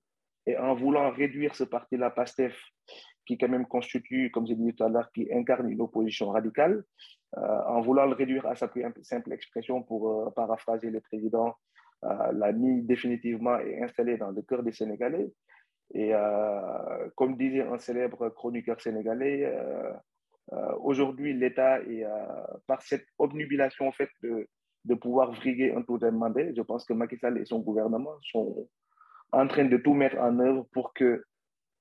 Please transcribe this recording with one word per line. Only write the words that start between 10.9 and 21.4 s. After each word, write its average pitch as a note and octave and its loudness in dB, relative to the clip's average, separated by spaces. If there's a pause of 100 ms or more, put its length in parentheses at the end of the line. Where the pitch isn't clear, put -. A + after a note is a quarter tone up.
le A2 -4
président, A2+ -2 (500)
euh, - 0
l'a G#2 2
mis B2 2
définitivement A#2+ 0
et - -4
installé A#2+ -2
dans G#2 -6
le G2+ -6
cœur B2 -2
des A#2 -2
Sénégalais. A#2+ -4 (640)
Et, G#2+ 4
euh, G#2 0
comme C3 2
disait C3 0
un A#2+ -2
célèbre A#2+ -2
chroniqueur A#2 -4
sénégalais, A#2+ -2
euh, C3+ -4 (600)
euh, - -4
aujourd'hui, C3+ 0
l'État B2+ 2